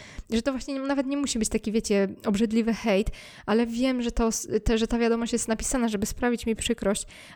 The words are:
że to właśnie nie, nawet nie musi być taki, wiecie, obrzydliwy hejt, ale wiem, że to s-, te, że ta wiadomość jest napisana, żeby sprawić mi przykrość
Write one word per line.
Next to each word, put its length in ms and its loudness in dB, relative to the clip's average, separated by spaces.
że 120 2
to 100 0
właśnie 220 -6
nie, 60 -4
nawet 260 0
nie 100 -2
musi 220 -2
być 100 0
taki, 240 -2
wiecie, 360 2
obrzydliwy 480 2
hejt, 360 2
ale 200 2
wiem, 360 0
że 100 -2
to 140 2
s-, 220 -2
te, 140 4
że 80 2
ta 120 0
wiadomość 340 2
jest 160 -2
napisana, 400 0
żeby 180 -2
sprawić 400 -2
mi 100 0
przykrość 500 -2